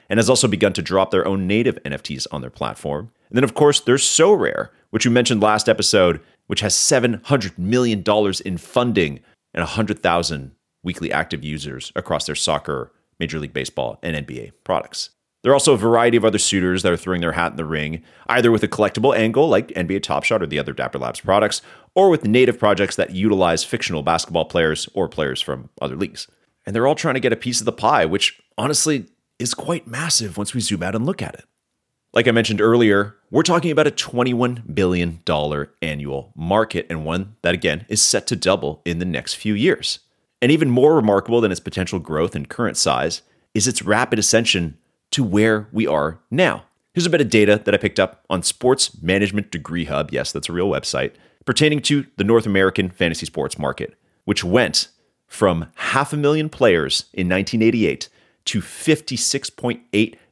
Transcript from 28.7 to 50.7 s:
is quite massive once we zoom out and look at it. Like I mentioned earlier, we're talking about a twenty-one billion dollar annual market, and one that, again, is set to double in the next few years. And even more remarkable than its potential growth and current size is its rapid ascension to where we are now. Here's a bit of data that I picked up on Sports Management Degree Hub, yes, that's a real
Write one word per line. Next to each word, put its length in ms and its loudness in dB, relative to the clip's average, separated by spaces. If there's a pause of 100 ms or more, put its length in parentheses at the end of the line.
is 120 -4
quite 360 -6
massive 500 -4
once 160 -6
we 60 -2
zoom 240 -2
out 100 -4
and 100 -2
look 160 -4
at 140 -10
it. 100 -20 (680)
Like 160 4
I 20 6
mentioned 300 2
earlier, 560 4 (140)
we're 120 2
talking 300 0
about 160 0
a 20 2
twenty-one 720 -2 (100)
billion 520 0
dollar 480 -2 (100)
annual 540 -8
market, 520 0
and 160 -6
one 380 -6
that, 100 2
again, 360 -2
is 120 -2
set 280 0
to 80 -2
double 480 0
in 160 -4
the 40 -4
next 300 -6
few 200 -4
years. 440 -2 (420)
And 120 4
even 180 2
more 240 6
remarkable 460 2
than 100 2
its 100 -6
potential 380 -6
growth 380 -4
and 120 -8
current 280 -6
size 460 -2 (320)
is 120 -2
its 160 -4
rapid 380 0
ascension 580 0 (340)
to 100 -2
where 500 2
we 140 0
are 320 -2 (120)
now. 340 0 (300)
Here's 100 -2
a 60 0
bit 100 2
of 80 2
data 340 4
that 120 0
I 20 2
picked 240 -2
up 300 -2
on 120 -2
Sports 600 0
Management 480 0
Degree 340 -6
Hub, 260 -4
yes, 220 -4
that's 160 -8
a 40 -8
real 180 0